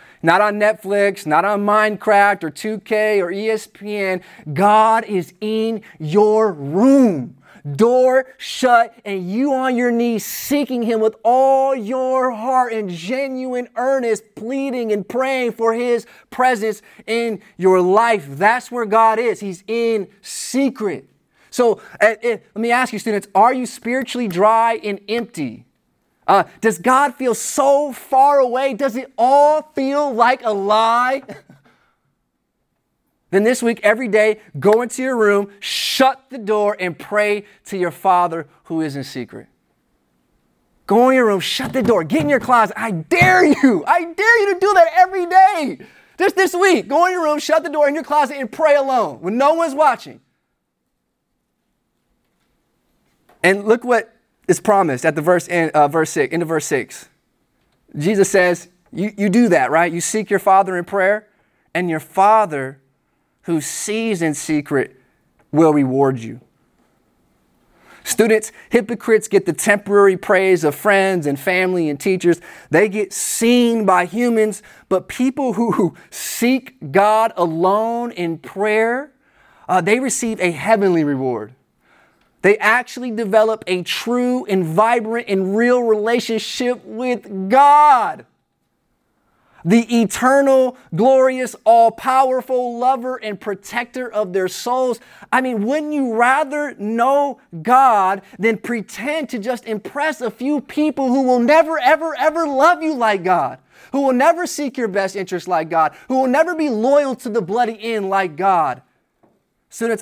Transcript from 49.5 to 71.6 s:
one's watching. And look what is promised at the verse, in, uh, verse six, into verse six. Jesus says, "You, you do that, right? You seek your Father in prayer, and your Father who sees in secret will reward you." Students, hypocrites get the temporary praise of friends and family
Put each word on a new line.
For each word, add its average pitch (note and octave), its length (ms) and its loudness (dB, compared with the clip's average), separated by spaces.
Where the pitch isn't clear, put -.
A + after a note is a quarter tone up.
one's E4 220 -2
watching. A#3 460 -2
And G3 220 0
look A#3 180 0
what A#3+ 280 -2
is F3 120 0
promised F3+ 460 0
at D#3 100 0
the D#3+ 60 -4
verse, F3 260 0
in, E3 280 -2
uh, D3 120 4
verse D3+ 220 -2
six, C#3 240 -2
into E3+ 140 -2
verse D#3 180 -4
six. - 420 -6
Jesus F#3+ 320 2
says, F3+ 420 0
"You, G3+ 240 -6
you G3+ 140 -2
do A3+ 200 4
that, C#3 200 2
right? E3 240 0
You E3+ 80 -6
seek G#3+ 300 -4
your G3 80 0
Father F#3+ 360 2
in F3 80 -4
prayer, G3 440 -2
and F3 160 -2
your D#3 80 -4
Father F3+ 800 0
who E3 180 -2
sees G#3+ 600 -4
in D#3 120 -2
secret C#3+ 640 -4
will D#3 220 4
reward C3+ 460 2
you." A2+ 220 -14
Students, G#3+ 480 0
hypocrites A3+ 580 0
get F#3+ 180 0
the E3+ 80 -4
temporary G3+ 640 2
praise F#3 460 2
of D3 120 0
friends F#3+ 500 0
and C#3+ 140 -2
family F#3 500 -2